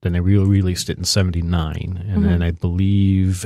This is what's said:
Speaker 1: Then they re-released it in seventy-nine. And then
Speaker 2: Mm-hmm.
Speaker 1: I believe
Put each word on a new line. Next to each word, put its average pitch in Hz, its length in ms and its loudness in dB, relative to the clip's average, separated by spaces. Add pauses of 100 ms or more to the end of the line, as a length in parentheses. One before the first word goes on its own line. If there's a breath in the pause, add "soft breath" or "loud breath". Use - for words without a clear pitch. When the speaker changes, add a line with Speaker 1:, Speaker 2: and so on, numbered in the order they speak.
Speaker 1:
Then 90 120 -2
they 87 60 0
re-released 95 680 2
it - 80 -6
in 90 80 -8
seventy-nine. 87 1000 -2
And 98 200 0
then 87 140 2
Speaker 2:
Mm-hmm. 85 40 0
Speaker 1:
I 85 80 0
believe 95 960 0